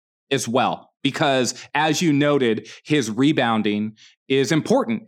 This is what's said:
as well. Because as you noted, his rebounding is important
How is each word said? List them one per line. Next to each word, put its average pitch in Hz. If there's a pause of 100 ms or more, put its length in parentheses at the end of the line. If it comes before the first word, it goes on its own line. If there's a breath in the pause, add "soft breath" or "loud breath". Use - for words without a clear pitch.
(300)
as 135
well. 113 (120)
Because 135 (200 loud breath)
as 156
you 165
noted, 139 (160 loud breath)
his 139
rebounding 110 (320 soft breath)
is 135
important 220